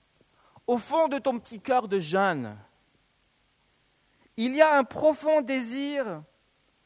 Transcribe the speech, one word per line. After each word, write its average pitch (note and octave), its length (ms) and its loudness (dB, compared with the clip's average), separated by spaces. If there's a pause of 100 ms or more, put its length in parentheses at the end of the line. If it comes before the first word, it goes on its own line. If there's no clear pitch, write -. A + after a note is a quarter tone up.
(680)
au B3 100 2
fond D#4 300 0
de C#4 120 -2
ton A#3+ 200 -2
petit G#3 220 -16
cœur B3 260 0
de G3 100 -2
jeune, D#3 600 -2 (1800)
il A#3+ 200 -2
y D4+ 60 2
a D#4 160 6
un C4+ 60 4
profond D4+ 560 0
désir C4 840 -4 (640)